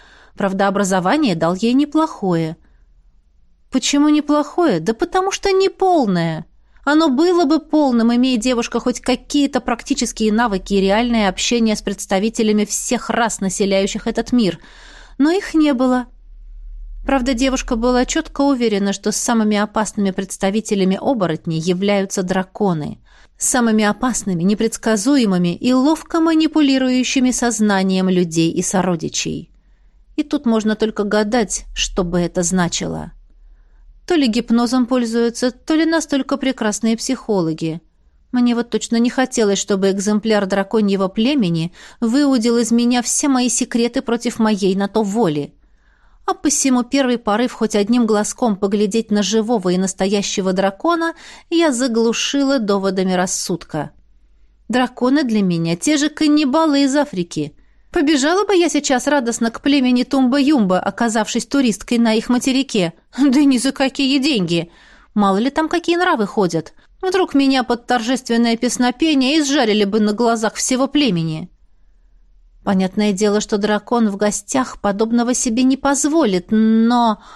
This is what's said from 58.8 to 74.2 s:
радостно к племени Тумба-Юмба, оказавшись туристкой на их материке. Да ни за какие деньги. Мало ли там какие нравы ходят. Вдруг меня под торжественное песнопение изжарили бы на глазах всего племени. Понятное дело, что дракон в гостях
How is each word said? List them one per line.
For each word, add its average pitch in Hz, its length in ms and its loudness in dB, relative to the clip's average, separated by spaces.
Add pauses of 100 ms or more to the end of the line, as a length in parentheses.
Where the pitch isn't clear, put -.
радостно 233 440 0
к - 80 -16
племени 254 440 2
Тумба-Юмба, 254 760 2
оказавшись 220 680 -2
туристкой 247 500 0
на 233 160 2
их 226 160 -2
материке. 240 640 0 (240)
Да 285 260 4
ни 277 140 4
за 262 160 0
какие 269 460 0
деньги. 180 520 0 (420)
Мало 196 220 2
ли 233 140 0
там 320 180 -2
какие 339 300 -2
нравы 320 300 0
ходят. 170 460 -2 (280)
Вдруг 370 320 -2
меня 269 300 2
под 240 240 -4
торжественное 233 680 0
песнопение 262 840 0
изжарили 254 440 2
бы 196 160 0
на 208 140 2
глазах 226 400 0
всего 262 340 -2
племени. 175 640 -2 (1120)
Понятное 196 480 0
дело, 208 300 0
что 214 160 -2
дракон 214 520 0
в 196 80 -6
гостях 208 640 -2